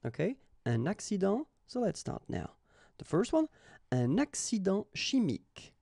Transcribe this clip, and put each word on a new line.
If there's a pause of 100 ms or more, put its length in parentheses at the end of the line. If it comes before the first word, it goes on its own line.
Okay, (280)
un
accident, (200)
so
let's
start
now. (480)
The
first
one, (440)
un
accident
chimique.